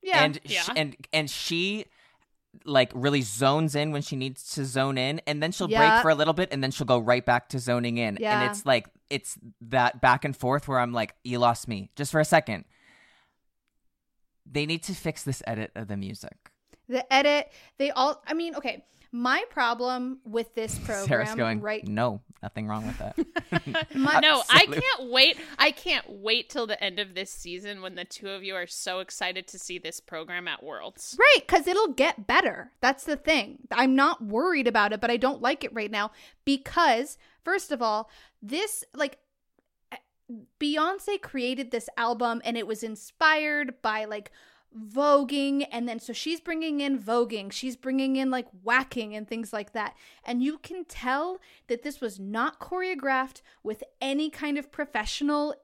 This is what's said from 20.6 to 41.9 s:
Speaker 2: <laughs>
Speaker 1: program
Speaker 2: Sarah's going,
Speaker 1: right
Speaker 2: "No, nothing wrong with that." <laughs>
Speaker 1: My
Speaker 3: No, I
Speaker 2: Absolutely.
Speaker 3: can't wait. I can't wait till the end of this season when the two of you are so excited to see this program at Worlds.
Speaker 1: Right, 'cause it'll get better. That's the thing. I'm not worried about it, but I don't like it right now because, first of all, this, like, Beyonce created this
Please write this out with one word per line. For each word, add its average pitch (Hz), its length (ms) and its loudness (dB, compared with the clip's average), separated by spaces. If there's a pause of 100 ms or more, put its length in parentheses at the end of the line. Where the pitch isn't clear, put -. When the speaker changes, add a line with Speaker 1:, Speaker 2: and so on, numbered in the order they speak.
Speaker 2:
<laughs> - 60 -10
Speaker 1:
program - 240 -4
Speaker 2:
Sarah's 110 260 0
going, 113 260 0
Speaker 1:
right 214 260 -6
Speaker 2:
"No, 107 340 -2 (240)
nothing 107 240 -8
wrong 107 180 -6
with 254 120 -8
that." - 180 -8 (760)
<laughs> - 40 -18
Speaker 1:
My 285 240 4
Speaker 3:
No, 302 280 6
I 269 140 10
Speaker 2:
Absolutely. 427 200 2
Speaker 3:
can't 269 280 -2
wait. 262 280 6 (200)
I 294 140 6
can't 311 360 -4
wait 214 400 -2
till 247 200 -4
the 208 140 -4
end 190 180 -4
of 190 160 -6
this 190 160 -8
season 190 500 -12
when 185 140 -12
the 175 80 -10
two - 240 -14
of 196 160 -10
you 190 100 -8
are 175 140 -6
so 185 320 -6
excited 185 480 -6
to 196 100 -16
see 180 200 -10
this 170 200 -10
program 175 480 -10
at 156 160 -6
Worlds. 135 560 -12
Speaker 1:
Right, 523 300 8
'cause - 180 4
it'll 370 260 2
get 262 360 0
better. - 420 2 (100)
That's 269 220 2
the 302 140 -4
thing. 277 420 0 (140)
I'm 262 240 4
not 285 280 4
worried 262 440 2
about 208 240 2
it, 214 80 -4
but 233 100 0
I 240 60 2
don't 254 260 0
like 262 220 0
it 220 100 -10
right 214 160 -6
now 214 220 -4 (320)
because, 277 760 2 (260)
first 349 280 -2
of 247 100 -4
all, 220 260 -2 (320)
this, 320 440 -4 (100)
like, 285 240 -4 (1400)
Beyonce 339 600 -2
created 254 520 -4
this 226 240 -6